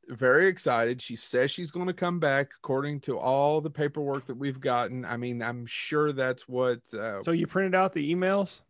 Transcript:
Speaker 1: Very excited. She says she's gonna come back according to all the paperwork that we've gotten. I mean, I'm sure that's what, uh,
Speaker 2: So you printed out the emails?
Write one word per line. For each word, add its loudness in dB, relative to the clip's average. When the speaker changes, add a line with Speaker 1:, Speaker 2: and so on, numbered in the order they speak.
Speaker 1:
Very 4
excited. 2
She -8
says 0
she's -8
gonna -4
come -2
back 2
according -2
to -4
all 2
the -4
paperwork -4
that -8
we've -6
gotten. 0
I -4
mean, -4
I'm -6
sure -2
that's -2
what, 0
uh, -6
Speaker 2:
So -2
you 2
printed 2
out 4
the 0
emails? 0